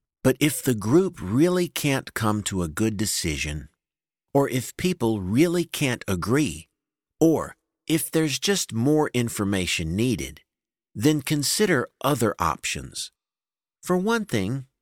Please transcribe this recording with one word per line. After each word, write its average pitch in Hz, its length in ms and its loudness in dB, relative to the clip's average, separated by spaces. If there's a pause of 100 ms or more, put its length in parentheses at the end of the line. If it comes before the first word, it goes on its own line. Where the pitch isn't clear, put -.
(260)
But 131 160 4
if 151 200 0
the 131 140 0
group 147 460 2
really 165 480 2
can't - 440 -2
come 107 300 0
to 92 200 -2
a 85 40 -2
good 107 300 -2
decision, 76 720 -4 (640)
or 139 160 4
if - 260 -4
people 117 460 0
really 165 420 2
can't 139 420 -4
agree, 87 600 -2 (500)
or 147 380 2 (320)
if 156 240 -2
there's 156 280 0
just - 340 -2
more 143 400 2
information 98 800 -2
needed, 98 460 -2 (520)
then 143 280 2
consider 151 680 0 (140)
other 123 340 2
options. - 760 -4 (680)
For 180 140 0
one 214 300 0
thing, 123 400 -2 (160)